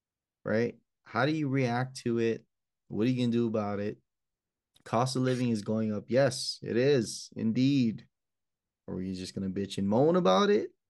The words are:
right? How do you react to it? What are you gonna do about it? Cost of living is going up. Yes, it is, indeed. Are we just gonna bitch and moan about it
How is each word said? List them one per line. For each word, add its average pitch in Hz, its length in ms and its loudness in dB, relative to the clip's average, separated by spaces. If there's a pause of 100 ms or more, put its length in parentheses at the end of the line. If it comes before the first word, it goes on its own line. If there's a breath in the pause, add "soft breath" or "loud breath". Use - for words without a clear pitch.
(460)
right? 110 320 -2 (260)
How 120 220 0
do 151 60 0
you 156 160 -2
react 131 560 -2
to 117 140 0
it? 113 240 0 (460)
What 101 180 -2
are 131 40 2
you 123 120 0
gonna 120 140 2
do 120 100 2
about 104 340 -4
it? 104 180 -6 (880)
Cost 127 280 0
of 131 60 0
living 127 300 0
is 110 100 0
going 110 320 -2
up. 104 160 -6
Yes, 127 540 0
it 107 160 -2
is, 127 580 0
indeed. 117 720 0 (840)
Are 92 60 -8
we 92 180 -6
just 92 220 -10
gonna 95 160 -4
bitch 98 260 -6
and 98 100 -2
moan 139 300 4
about 185 320 4
it 214 220 0 (200)